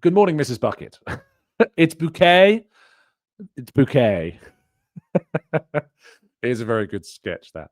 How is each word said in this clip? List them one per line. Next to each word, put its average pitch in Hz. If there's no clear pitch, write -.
Good 175
morning, 185
Missus 127
Bucket. -
<laughs> -
It's 165
bouquet. 180
It's 127
bouquet. 107
<laughs> -
It 120
is 117
a 117
very 110
good 98
sketch, -
that. 78